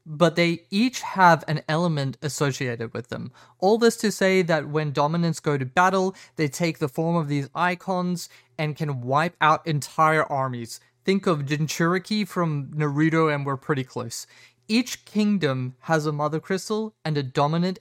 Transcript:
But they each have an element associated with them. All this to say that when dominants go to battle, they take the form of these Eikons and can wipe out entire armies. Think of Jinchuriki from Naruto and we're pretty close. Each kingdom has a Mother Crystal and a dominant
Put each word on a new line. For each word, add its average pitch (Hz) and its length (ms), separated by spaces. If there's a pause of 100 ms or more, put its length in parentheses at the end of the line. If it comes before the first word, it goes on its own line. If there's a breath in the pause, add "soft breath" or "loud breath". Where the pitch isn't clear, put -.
But 160 300
they 170 340
each 233 320
have 170 440
an 151 220
element 156 540
associated 127 720
with 113 140
them. - 240 (260 loud breath)
All 202 180
this 226 220
to 208 120
say 190 300
that 160 300
when 151 220
dominants 156 480
go 143 180
to 131 80
battle, 185 480 (220 loud breath)
they 156 120
take 165 300
the 151 100
form 165 280
of 156 120
these 143 220
Eikons 180 800 (260 loud breath)
and 151 200
can 143 260
wipe 143 400
out 156 240
entire 156 580
armies. 131 560 (240 soft breath)
Think 196 220
of 165 180
Jinchuriki 175 840
from 151 480
Naruto 151 560
and 143 140
we're 139 140
pretty 135 260
close. 117 420 (420 loud breath)
Each 233 360
kingdom 156 760
has 160 260
a 156 60
Mother 147 280
Crystal 214 540 (100)
and 151 140
a 143 40
dominant 156 580